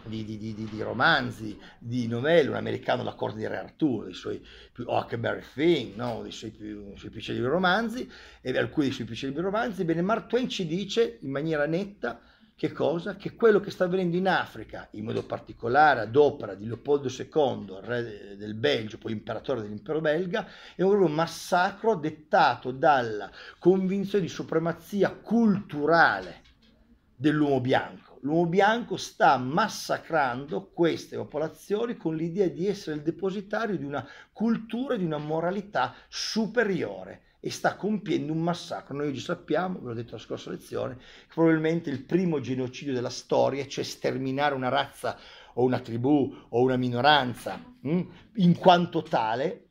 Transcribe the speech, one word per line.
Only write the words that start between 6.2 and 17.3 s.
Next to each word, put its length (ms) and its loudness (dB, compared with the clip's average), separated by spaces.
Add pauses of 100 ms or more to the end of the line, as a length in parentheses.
Dei 80 -12
suoi 220 -12
più, 400 -14
i 40 -16
suoi 140 -14
più 100 -14
celebri 280 -4
romanzi, 600 0 (320)
e 160 -4
alcuni 300 0
dei 80 0
suoi 120 -6
più 100 -10
celebri 260 -6
romanzi. 420 -2
Bene, 180 0
Mark 260 0
Twain 200 0
ci 160 -4
dice 580 -2
in 80 -6
maniera 360 0
netta 540 -4 (340)
che 160 -2
cosa? 460 -2
Che 180 -10
quello 240 6
che 140 -2
sta 120 0
avvenendo 320 0
in 120 2
Africa, 640 -4
in 140 -8
modo 180 -4
particolare 800 2
ad 120 -6
opera 400 4
di 120 -10
Leopoldo 420 0
secondo, 720 -2